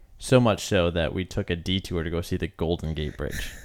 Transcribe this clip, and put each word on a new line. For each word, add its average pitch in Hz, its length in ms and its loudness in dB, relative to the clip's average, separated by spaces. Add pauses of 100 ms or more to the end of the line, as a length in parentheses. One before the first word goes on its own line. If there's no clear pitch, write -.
(220)
So 127 200 6
much 107 240 4
so 90 260 4
that 82 220 0
we 92 100 -2
took 98 260 -4
a 87 60 0
detour 90 480 -2
to 78 60 -4
go 82 120 -2
see 92 140 -4
the 87 140 -2
Golden 82 440 -2
Gate 76 240 -4
Bridge. - 320 -6 (160)